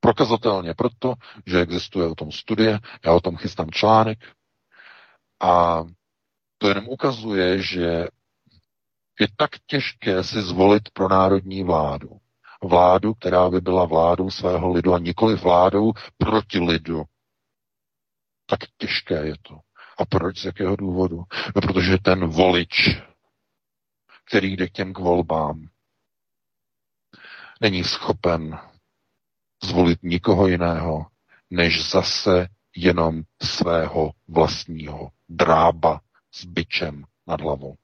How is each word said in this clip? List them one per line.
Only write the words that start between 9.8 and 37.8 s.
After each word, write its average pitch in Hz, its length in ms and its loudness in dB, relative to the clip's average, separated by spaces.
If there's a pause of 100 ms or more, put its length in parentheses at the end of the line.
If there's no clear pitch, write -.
si 113 180 -6
zvolit 95 500 4
pronárodní 95 720 2
vládu. 78 460 -2 (520)
Vládu, 92 520 4
která 90 360 2
by 92 100 0
byla 90 240 2
vládou 87 460 2
svého 90 420 -2
lidu 90 220 2
a 87 40 2
nikoli 87 380 0
vládou 95 560 4 (260)
proti 104 400 0
lidu. 82 460 -2 (1400)
Tak - 140 -2 (160)
těžké - 500 -6
je 76 160 -6
to. - 160 -20 (400)
A - 60 -2
proč? - 340 -2
Z - 60 -12
jakého 95 320 -4
důvodu? 92 400 -2 (400)
No, 98 60 2
protože 92 360 2
ten 92 280 0
volič, 87 760 2 (1200)
který 98 320 -2
jde 92 120 -4
k - 40 -14
těm 95 200 -8
k 95 60 -14
volbám, 80 720 -2 (1900)
není 95 240 0
schopen 80 720 -4 (1040)
zvolit 87 380 2
nikoho 90 440 2
jiného, 85 600 -2 (440)
než 85 400 0
zase 90 580 0 (280)
jenom 85 460 0 (200)
svého 80 720 -2 (160)
vlastního 78 840 -4 (180)
drába 80 720 2 (320)
s - 120 -18
bičem 82 600 -6 (220)
nad 85 140 -6
hlavou. 69 440 -6